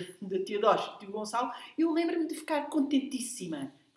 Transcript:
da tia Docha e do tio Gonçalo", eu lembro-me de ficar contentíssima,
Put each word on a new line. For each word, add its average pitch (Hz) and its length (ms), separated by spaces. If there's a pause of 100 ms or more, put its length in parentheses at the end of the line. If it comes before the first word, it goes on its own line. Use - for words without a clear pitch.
(220)
da 190 220
tia 208 160
Docha 208 300
e - 40
do - 60
tio 196 120
Gonçalo", 226 400 (280)
eu 330 120
lembro-me 339 360
de 302 80
ficar 294 340
contentíssima, 233 1040 (260)